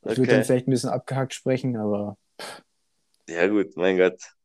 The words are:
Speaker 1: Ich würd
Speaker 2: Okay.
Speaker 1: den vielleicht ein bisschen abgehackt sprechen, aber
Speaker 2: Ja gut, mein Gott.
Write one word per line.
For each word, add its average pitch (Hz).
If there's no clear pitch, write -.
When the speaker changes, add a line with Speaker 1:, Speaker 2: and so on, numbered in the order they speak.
Speaker 1:
Ich 101
würd 113
Speaker 2:
Okay. 123
Speaker 1:
den 110
vielleicht 127
ein -
bisschen 127
abgehackt 131
sprechen, 127
aber 104
Speaker 2:
Ja 85
gut, 104
mein 92
Gott. 92